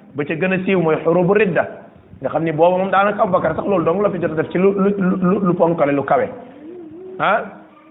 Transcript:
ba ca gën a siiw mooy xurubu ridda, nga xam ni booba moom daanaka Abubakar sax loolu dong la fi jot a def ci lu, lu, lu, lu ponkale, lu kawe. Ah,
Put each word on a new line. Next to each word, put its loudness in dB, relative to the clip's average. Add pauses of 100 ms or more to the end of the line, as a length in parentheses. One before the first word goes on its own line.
(140)
ba -4
ca -4
gën 0
a 0
siiw 2
mooy 2
xurubu 2
ridda, 2 (560)
nga -6
xam -2
ni -2
booba 4
moom -2
daanaka 2
Abubakar 0
sax -6
loolu 0
dong 0
la 2
fi -6
jot -2
a -6
def -2
ci -2
lu, 4
lu, 2
lu, 0
lu 2
ponkale, 2
lu 0
kawe. 0 (880)
Ah, 0 (500)